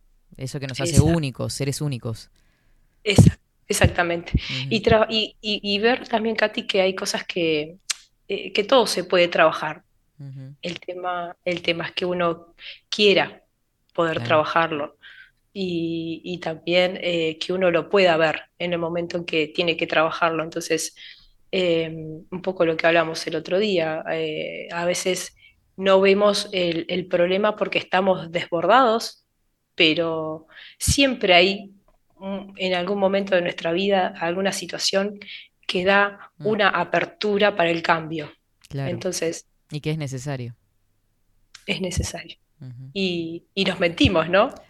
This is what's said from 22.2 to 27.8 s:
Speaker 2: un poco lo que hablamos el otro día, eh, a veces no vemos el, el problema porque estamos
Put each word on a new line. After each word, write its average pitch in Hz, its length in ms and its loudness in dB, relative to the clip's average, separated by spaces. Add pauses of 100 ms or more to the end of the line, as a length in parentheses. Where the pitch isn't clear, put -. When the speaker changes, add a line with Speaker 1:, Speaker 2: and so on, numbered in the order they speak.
Speaker 2:
un 180 100 -8
poco 185 240 0
lo 165 120 0
que 165 100 0
hablamos 165 400 2
el 160 80 -4
otro 175 240 -2
día, 165 420 0 (100)
eh, 160 600 -6
a 170 140 -4
veces 180 480 -2 (440)
no 190 240 4
vemos 202 520 4
el, 170 360 -2
el 180 160 -4
problema 185 500 2
porque 190 220 -2
estamos 180 540 0